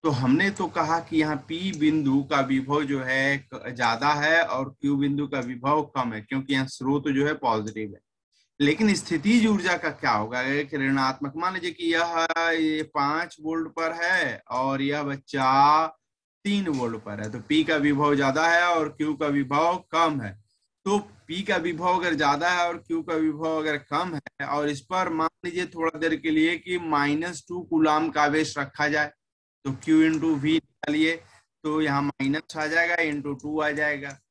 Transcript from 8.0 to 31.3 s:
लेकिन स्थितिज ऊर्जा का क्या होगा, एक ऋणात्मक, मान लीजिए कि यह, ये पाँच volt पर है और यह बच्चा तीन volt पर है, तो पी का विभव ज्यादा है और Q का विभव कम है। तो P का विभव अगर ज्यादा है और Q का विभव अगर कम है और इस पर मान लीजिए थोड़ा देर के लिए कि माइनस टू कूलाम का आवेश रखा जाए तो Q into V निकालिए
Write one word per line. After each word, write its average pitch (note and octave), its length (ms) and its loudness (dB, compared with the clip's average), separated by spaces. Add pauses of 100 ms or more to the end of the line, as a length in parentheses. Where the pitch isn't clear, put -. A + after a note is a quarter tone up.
लेकिन D#3+ 340 2
स्थितिज G#3 520 2
ऊर्जा F3+ 300 2
का E3 160 -4
क्या C#3+ 200 -2
होगा, A2 300 -2
एक C#3 320 -2
ऋणात्मक, C3+ 600 0
मान F3+ 180 -2
लीजिए F3+ 160 -6
कि E3 240 -2
यह, E3 320 0 (260)
ये D#3 300 0 (120)
पाँच D3+ 460 -2
volt D#3+ 300 -4
पर E3 240 -4
है E3+ 560 0
और C3+ 320 0
यह C#3+ 200 -2
बच्चा C#3 840 4 (580)
तीन G3+ 260 0
volt A#2 340 -4
पर G#2 160 -10
है, G#2+ 120 -6
तो A2+ 80 -8
पी D#3 240 2
का D#3+ 140 2
विभव D3 380 4
ज्यादा C#3 320 2
है E3+ 180 4
और E3 240 2
Q D3+ 240 -2
का D3+ 140 -2
विभव C#3+ 640 0
कम D#3 280 2
है। G2+ 160 -8 (500)
तो G3+ 120 2 (280)
P F3+ 160 -8
का G3+ 160 0
विभव F3 360 0
अगर F3 220 0
ज्यादा D3 340 2
है F3 160 2
और E3+ 120 -4
Q E3 240 -4
का E3+ 140 -4
विभव D#3+ 420 0
अगर D#3 260 -2
कम E3 300 -4
है - 340 -10
और D3 200 0
इस C#3+ 140 -4
पर F#3 280 -2
मान D#3+ 180 0 (160)
लीजिए F3 240 -4
थोड़ा E3 300 -4
देर D#3 180 0
के D3 140 -4
लिए D#3+ 280 2
कि F3+ 220 -6
माइनस D#3 680 -2
टू F3+ 140 -8
कूलाम D#3 480 2
का D3+ 120 0
आवेश D3 360 0
रखा D3 300 -4
जाए D3 240 -2 (520)
तो C3+ 100 -4
Q D#3 280 4
into D#3+ 320 2
V C#3+ 180 0
निकालिए D#3 640 0 (500)